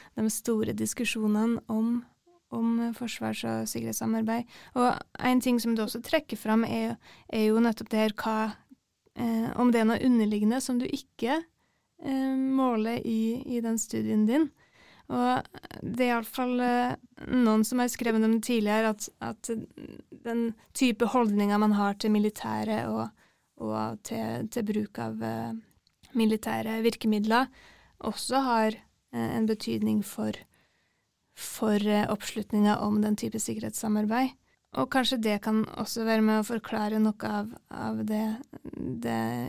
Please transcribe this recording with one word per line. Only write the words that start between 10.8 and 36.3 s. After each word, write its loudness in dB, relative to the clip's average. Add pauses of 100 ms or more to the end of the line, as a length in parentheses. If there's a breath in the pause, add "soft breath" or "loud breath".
du -4
ikke, -2 (640)
eh, -2
måler 2
i, 0
i -2
den 0
studien 0
din. 4 (600 soft breath)
Og 0 (360)
det 0
er 2
i 2
alle -4
fall, -2 (100)
eh, 2 (380)
noen 6
som 0
har 2
skrevet 2
om 4
tidligere 2
at, -8 (100)
at -8 (720)
den -2 (220 soft breath)
type 2
holdninger 4
man 6
har 0
til 2
militære 0
og, -4 (500)
og -4
til, -6
til -4
bruk -4
av, -6
eh, -4 (640)
militære 0
virkemidler 2 (560 soft breath)
også -2
har, 2 (320)
eh, -4
en 2
betydning 0
for, -4 (1040)
for, -2
eh, 2
oppslutningen 0
om 2
den 0
type -4
sikkerhetssamarbeid. -2 (480)
Og -2
kanskje 2
det 0
kan 2 (100)
også -4
være 4
med 4